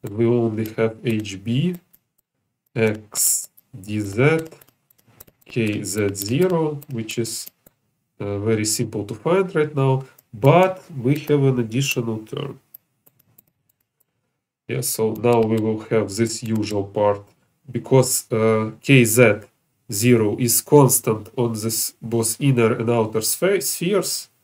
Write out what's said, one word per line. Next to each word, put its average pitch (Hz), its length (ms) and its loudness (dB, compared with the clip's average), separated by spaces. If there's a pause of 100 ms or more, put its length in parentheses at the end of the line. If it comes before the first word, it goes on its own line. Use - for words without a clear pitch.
and 101 160 -10
we 117 80 2
only 113 480 0
have 113 300 -2
H 101 400 -4
B 147 320 -2 (1000)
X - 760 -2 (300)
D 104 200 -8
Z 131 480 0 (960)
K 107 380 -4
Z 98 320 -4
zero, 151 640 -2 (100)
which 113 300 -6
is, - 320 -8 (680)
uh, 101 200 -6
very 110 260 0
simple 107 400 -4
to - 80 -10
find 185 400 0
right 147 220 -2
now, 135 300 0 (280)
but 170 500 4 (140)
we 135 220 0
have 147 240 0
an 127 160 2
additional 113 600 -4
term. - 420 -12 (2000)
Yeah, 127 120 -4
so 110 320 -2
now 117 280 2
we 110 160 2
will 110 240 -2 (100)
have 104 240 0
this 113 260 -2
usual 107 440 -2
part 101 360 0 (480)
because, - 640 2
uh, 110 400 0 (100)
K 135 220 6
Z 107 380 4 (500)
zero 110 460 2
is 120 240 0
constant 120 760 4
on 117 160 -2
this 110 480 -6
both 113 380 -2
inner 120 340 4
and - 160 -2
outer 110 300 0
sphe-, 185 420 0
spheres. - 680 -4 (140)